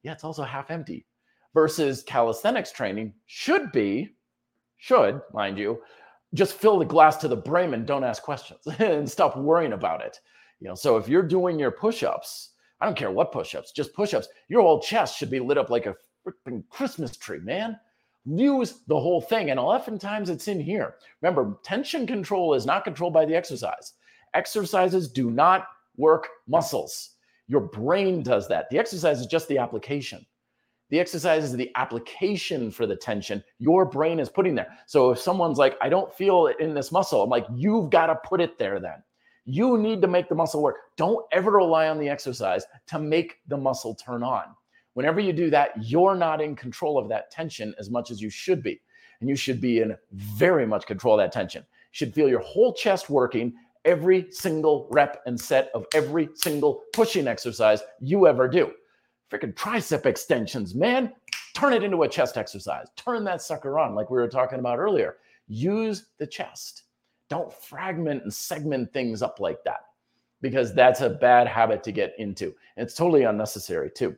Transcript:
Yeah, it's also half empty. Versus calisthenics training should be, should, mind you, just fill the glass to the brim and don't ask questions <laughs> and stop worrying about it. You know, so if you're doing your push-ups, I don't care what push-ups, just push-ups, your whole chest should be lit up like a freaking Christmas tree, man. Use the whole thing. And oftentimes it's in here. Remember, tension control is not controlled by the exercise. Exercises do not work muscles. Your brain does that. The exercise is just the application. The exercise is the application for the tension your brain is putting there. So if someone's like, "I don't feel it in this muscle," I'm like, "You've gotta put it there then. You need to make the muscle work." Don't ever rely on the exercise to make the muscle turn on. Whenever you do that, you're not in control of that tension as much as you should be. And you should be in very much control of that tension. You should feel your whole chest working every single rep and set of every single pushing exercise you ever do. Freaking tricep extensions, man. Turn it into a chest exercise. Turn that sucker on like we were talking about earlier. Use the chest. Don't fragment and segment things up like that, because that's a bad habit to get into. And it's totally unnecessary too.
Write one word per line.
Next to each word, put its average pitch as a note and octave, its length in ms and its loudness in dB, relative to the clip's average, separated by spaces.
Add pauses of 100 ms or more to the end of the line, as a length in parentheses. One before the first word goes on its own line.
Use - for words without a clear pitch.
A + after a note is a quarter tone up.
Yeah, D#3 100 -12
it's D3+ 120 -16
also D#3 180 -8
half C3+ 280 -10
empty. D#3+ 360 -10 (480)
Versus D#3 480 2
calisthenics C3 680 0
training G#2+ 420 -6 (120)
should G3 460 0
be, A#2 420 0 (640)
should, C#3 440 2 (120)
mind G2 260 -4
you, G#2+ 240 -4 (520)
just E3+ 200 0
fill G#3 240 4
the E3 60 2
glass D#3 340 6
to D#3 100 -4
the A#2+ 80 0
brim D3+ 380 0
and A2+ 120 -6
don't C#3 180 -2
ask A#2+ 180 -4
questions - 440 -10
<laughs> D3+ 120 -10
and D#3+ 320 0
stop - 260 2
worrying D3 380 2
about E2+ 260 -4
it. - 200 -12 (400)
You - 80 -14
know, F#2 60 -10
so B2 220 2
if G#2 120 -2
you're E3 140 4
doing F3 360 0
your C3+ 120 0
push-ups, - 800 -6 (300)
I - 60 -2
don't G3+ 100 -2
care G#2 140 -4
what G#2 220 0
push-ups, - 400 -10
just - 220 -8
push-ups, G3+ 340 -2 (200)
your G#3+ 140 4
whole D#3+ 180 6
chest - 380 -2
should B2+ 120 -6
be C3 100 -2
lit C#3+ 180 0
up B2+ 120 -2
like A#2+ 160 0
a G2 80 -6 (320)
freaking B2 440 -12
Christmas D#3+ 460 -8
tree, E2 240 -12
man. G3+ 380 -6 (460)
Use B3 640 0
the D3+ 120 2
whole E3 220 2
thing. G3+ 300 -2
And B2+ 80 0
oftentimes G3+ 720 -2
it's - 180 -6
in F#3+ 120 -4
here. E3 360 -4 (240)
Remember, D3+ 440 0
tension C4 420 -4
control F#3 480 -2
is A#2+ 100 0
not E3+ 200 0
controlled E3 280 -6
by D#3 120 6
the D#3 100 0
exercise. D3+ 600 -6 (400)
Exercises F#3 720 0
do A#2+ 220 -2
not F3 360 4 (300)
work D#3 320 4 (180)
muscles. C3+ 640 -2 (380)
Your C3 120 4
brain E3+ 600 0
does A2+ 260 0
that. E2 220 -2
The C#3 80 0
exercise F3+ 420 0
is - 60 -8
just D#3+ 220 -2
the C#3+ 100 0
application. A#2+ 680 -6 (680)
The D#3+ 100 2
exercise E3 440 2
is B2+ 120 -4
the B2 180 -6
application C3 960 -4
for A2+ 160 -2
the G2 80 -2
tension G2+ 480 -6 (160)
your E3+ 280 4
brain D#3+ 340 -2
is C3 80 -4
putting F#3 260 0
there. G2 220 -4 (100)
So B2+ 240 6
if A#2+ 80 2
someone's E3+ 400 0
like, C#3+ 220 4
"I C3+ 80 0
don't F#3 260 0
feel F#3 340 4
it - 120 -2
in D#3 140 -2
this C#3 180 -6
muscle," D#3+ 300 2
I'm A#2 80 2
like, A#2+ 240 0
"You've F#3 340 0
gotta D#3+ 360 4
put F3+ 180 0
it E3 160 -4
there G2 200 -2
then. E2+ 240 -10 (440)
You A3 320 2
need G#3+ 240 0
to F#3+ 60 4
make F3+ 200 0
the E3+ 60 -2
muscle D#3 280 0
work." C3+ 140 0 (200)
Don't F#3+ 360 0
ever F#3 180 2
rely D#3+ 380 4
on D#3 100 -2
the D3 120 -2
exercise A2+ 560 -4 (220)
to D#3+ 100 -8
make D#3 400 -2 (100)
the C#3+ 80 -4
muscle C3 380 -4
turn A#2+ 280 -8
on. A#2+ 320 -4 (380)
Whenever D3+ 260 0
you G3 140 0
do E3 160 0
that, C#3+ 240 4 (100)
you're E3+ 320 4
not D#3+ 280 0
in D3+ 120 -4
control C#3+ 440 -4
of G#2 100 -4
that G#2+ 220 -6
tension A2 480 -10
as G2+ 100 -12
much A#2+ 220 -6
as G#2+ 100 -10
you G#2+ 80 -8
should D#3+ 340 -4
be. A2 160 -6 (420)
And B2 100 -4
you C#3 60 0
should B2 260 -4
be A#2+ 180 2
in A2+ 160 -2 (160)
very A2 540 2
much G#2+ 180 -2
control G#2+ 340 2
of G2 60 4
that F2+ 80 -2
tension. G2 300 -6
You - 300 -20
should A#2+ 220 -6
feel D3+ 140 4
your B2 120 4
whole A#3 340 2
chest G3 340 -2
working A#2+ 460 0 (320)
every F3+ 440 4
single D#3 600 0
rep C#3+ 340 2
and B2 160 -4
set C3+ 340 0
of A2+ 200 -6
every D3+ 400 0
single D3 480 0 (100)
pushing A3+ 340 0
exercise G#2+ 560 2 (180)
you F3 260 4
ever B2+ 200 6
do. C#3 280 0 (580)
Freaking - 220 -8
tricep G3+ 500 -4
extensions, A2+ 720 -2
man. A#3+ 360 0 (440)
Turn C#4 180 2
it A3 100 2
into F#3+ 200 0
a C3+ 60 4
chest C3 280 -2
exercise. F#2+ 600 -8
Turn A#3 280 -4
that F3+ 160 -4
sucker D3 380 -6
on D3+ 160 0
like - 160 -4
we B2+ 100 2
were A#2+ 80 2
talking B2+ 300 -2
about B2 200 -2
earlier. E3 380 0 (320)
Use G3 580 -2 (120)
the D3+ 80 -6
chest. - 580 -14 (460)
Don't E3+ 200 -6
fragment D#3+ 720 -8
and G#2 80 -8
segment D3 600 -6
things A#2+ 300 -4
up - 180 -6
like - 240 -4
that, - 220 -8 (560)
because B2 320 -2
that's B2+ 260 6
a B2+ 80 2
bad A#2+ 380 6
habit A2+ 380 2
to A2 80 -8
get G2 260 -2
into. G2 360 -8 (220)
And A2+ 100 -6
it's - 80 -16
totally E3 280 4
unnecessary G#2 680 -2
too. - 280 -4